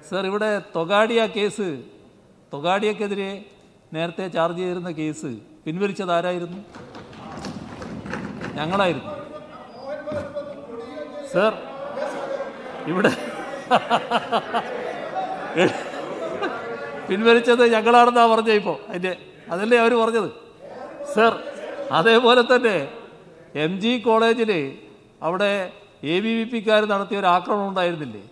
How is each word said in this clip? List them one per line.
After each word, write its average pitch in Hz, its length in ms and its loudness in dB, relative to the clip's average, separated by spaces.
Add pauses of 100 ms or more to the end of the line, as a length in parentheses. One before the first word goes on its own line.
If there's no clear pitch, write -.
(100)
സർ, 190 160 -4
ഇവിടെ 208 240 0 (280)
തൊഗാഡിയ 208 440 4 (140)
കേസ്, 202 320 -2 (840)
തൊഗാഡിയക്കെതിരെ 196 760 -2 (640)
നേരത്തെ 170 320 -4 (100)
charge 170 260 0
ചെയ്തിരുന്ന 180 380 -4
case 156 300 -6 (360)
പിൻവലിച്ചത് 190 460 -4
ആരായിരുന്നു? 175 480 -2 (2000)
ഞങ്ങളായിരുന്നു. 160 540 0 (2250)
Sir, 208 180 2 (1400)
ഇവിടെ 185 200 4 (4000)
പിൻവലിച്ചത് 233 540 6 (120)
ഞങ്ങളാണെന്നാ 240 520 6
പറഞ്ഞത് 226 340 4
ഇപ്പോ. 175 180 -4 (100)
അതിൻ്റെ, 180 240 -4 (400)
അതല്ലേ 220 300 4
അവര് 233 120 4
പറഞ്ഞത്. 226 340 2 (840)
Sir, 220 180 6 (680)
അതേപോലെ 233 520 8
തന്നെ 240 260 4 (840)
എം 165 180 0
ജി 226 120 2 (120)
കോളേജിൽ 226 460 4 (760)
അവിടെ 185 260 0 (520)
എ 151 200 0
ബി 226 140 0
വി 226 60 0 (100)
പിക്കാർ 214 320 4
നടത്തിയ 202 360 -2
ഒരു 190 140 4
ആക്രമണം 196 340 0
ഉണ്ടായിരുന്നില്ലേ? 160 640 -2